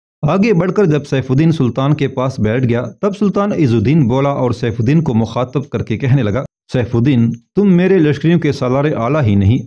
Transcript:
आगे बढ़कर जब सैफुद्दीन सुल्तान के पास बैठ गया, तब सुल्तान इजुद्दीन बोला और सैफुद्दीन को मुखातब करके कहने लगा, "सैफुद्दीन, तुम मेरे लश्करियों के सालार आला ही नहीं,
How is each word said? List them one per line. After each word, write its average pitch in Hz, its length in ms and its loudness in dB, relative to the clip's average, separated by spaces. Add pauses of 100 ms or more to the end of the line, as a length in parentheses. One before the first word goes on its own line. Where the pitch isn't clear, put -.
(300)
आगे 196 240 2
बढ़कर 185 320 0
जब 147 180 0
सैफुद्दीन 139 480 0
सुल्तान 135 420 0
के 143 140 0
पास 127 320 -4
बैठ 117 260 0
गया, 117 160 0
तब 190 320 -4
सुल्तान 202 400 -2
इजुद्दीन 123 540 2
बोला 135 220 0
और 127 240 -2
सैफुद्दीन 123 480 0
को 151 120 -2
मुखातब 123 600 -2
करके 107 240 -4
कहने 135 260 0
लगा, 101 220 -2 (280)
"सैफुद्दीन, 120 580 0 (240)
तुम 202 120 2
मेरे 185 320 4
लश्करियों 156 400 2
के 156 120 0
सालार 131 420 -2
आला 139 280 -2
ही 104 140 2
नहीं, 107 320 2